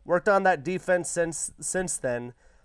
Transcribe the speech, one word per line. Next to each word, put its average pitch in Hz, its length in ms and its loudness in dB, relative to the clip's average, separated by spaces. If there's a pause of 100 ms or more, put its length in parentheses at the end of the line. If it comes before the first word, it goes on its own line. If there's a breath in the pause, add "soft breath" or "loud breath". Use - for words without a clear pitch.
worked 175 240 2
on 196 160 4
that 165 200 4
defense 180 460 0
since, 170 500 -4
since - 360 -4
then. 123 360 -6 (320)